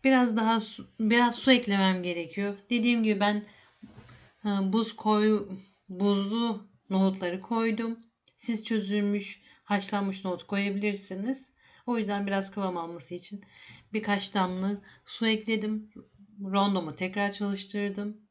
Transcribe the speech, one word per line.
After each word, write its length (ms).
Biraz 340
daha 240
su, 260
biraz 360
su 160
eklemem 520
gerekiyor. 520
Dediğim 340
gibi 160
ben, 260
e, 280
buz 220
koy-, 520
buzlu 800
nohutları 520
koydum. 580
Siz 260
çözülmüş, 760
haşlanmış 600
nohut 220
koyabilirsiniz. 1040
O 120
yüzden 300
biraz 240
kıvam 260
alması 360
için 300
birkaç 400
damla 480
su 220
ekledim. 640
Rondomu 540
tekrar 360
çalıştırdım. 840